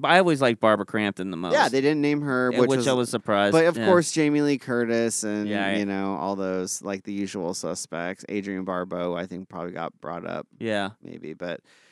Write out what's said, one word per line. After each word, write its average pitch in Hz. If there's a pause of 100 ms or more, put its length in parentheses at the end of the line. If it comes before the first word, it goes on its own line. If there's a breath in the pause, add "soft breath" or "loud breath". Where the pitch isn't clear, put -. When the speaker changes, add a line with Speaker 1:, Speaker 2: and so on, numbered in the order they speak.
Speaker 1:
I 165
always 165
liked 120
Barbara 104
Crampton 101
the 90
most. 87
Speaker 2:
Yeah, 277
they 127
didn't 151
name 147
her, 127
Speaker 1:
Yeah, 123
Speaker 2:
which 131
Speaker 1:
which 135
Speaker 2:
was, 120
Speaker 1:
I 131
was 123
surprised. 101
Speaker 2:
but 160
of 170
Speaker 1:
Yeah. 113
Speaker 2:
course, 175
Jamie 147
Lee 143
Curtis 117
and, 104
Speaker 1:
Yeah, 101
I 98
Speaker 2:
you 104
know, 98
all 95
those, 92
like, 98
the 107
usual 98
suspects. 85
Adrienne 98
Barbeau, 90
I 87
think, 90
probably 90
got 82
brought 85
up. 85 (100)
Speaker 1:
Yeah. 104 (120)
Speaker 2:
Maybe, 82
but 87 (320 soft breath)